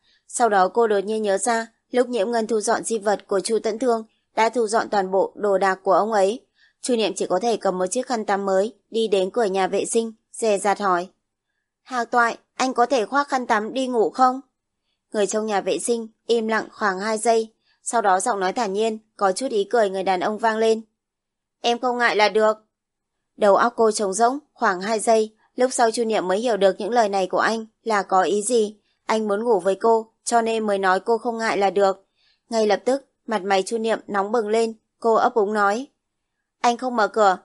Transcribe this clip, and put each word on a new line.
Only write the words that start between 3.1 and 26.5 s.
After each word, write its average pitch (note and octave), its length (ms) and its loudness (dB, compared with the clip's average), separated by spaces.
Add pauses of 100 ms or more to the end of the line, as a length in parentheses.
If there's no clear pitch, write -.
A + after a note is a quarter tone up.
của G3 140 0
Chu A3 220 -2
Tẫn A3 160 -4
Thương, A3+ 260 0 (320)
đã A3 120 2
thu A3+ 180 0
dọn G#3 220 -2
toàn F#3+ 220 0
bộ F#3+ 240 0
đồ G3 240 0
đạc F#3+ 240 0
của G3 100 0
ông G3 200 2
ấy. G3+ 340 0 (360)
Chu A#3+ 140 -2
Niệm G3+ 200 0
chỉ F3+ 100 -4
có F3+ 120 -2
thể A3+ 180 0
cầm F#3+ 220 -2
một F#3 80 -2
chiếc B3+ 200 -4
khăn A3+ 180 -4
tắm G3 220 -2
mới, F#3+ 280 0 (160)
đi A3 180 -2
đến F#3+ 220 0
cửa A#3 140 -2
nhà F#3+ 220 0
vệ F#3+ 180 -2
sinh, A3+ 280 -2 (200)
dè G#3 260 0
dặt G3 220 0
hỏi. F#3 280 -2 (760)
"Hạc A#3 280 -6
Toại, A#3 280 2 (160)
anh B3+ 200 -2
có A#3+ 120 2
thể A#3+ 200 0
khoác C#4 220 -2
khăn B3+ 180 -2
tắm A3 260 -2
đi C4 140 -2
ngủ A3 240 0
không?" C4 300 2 (720)
Người G#3 140 0
trong G#3+ 200 -4
nhà G3+ 140 0
vệ F3+ 180 -2
sinh A3+ 300 -4 (180)
im A3+ 220 0
lặng A3 240 -2
khoảng F#3+ 280 -2
hai A3 180 -4
giây, A3+ 340 0 (300)
sau A#3 200 -2
đó F#3+ 180 2
giọng G3+ 200 -2
nói F#3 120 -2
thản G#3+ 200 -4
nhiên, A3 260 -2 (180)
có G3 160 2
chút B3+ 180 -6
ý G#3 140 -2
cười G#3+ 260 0
người F#3+ 120 -4
đàn F#3 180 0
ông G#3+ 180 -2
vang A3 180 0
lên. A3 260 0 (760)
"Em A#3 180 0
không B3 200 -2
ngại A#3 180 0
là G#3 120 4
được." G#3+ 300 2 (800)
Đầu G3+ 200 4
óc - 200 2
cô A3+ 140 2
trống G#3 240 -4
rỗng A#3+ 240 0 (160)
khoảng F#3+ 260 -2
hai G#3+ 180 -4
giây, A3 360 0 (200)
lúc B3+ 180 0
sau A#3 180 2
Chu A#3 140 -2
Niệm G3+ 240 -2
mới F#3 100 0
hiểu A3+ 180 0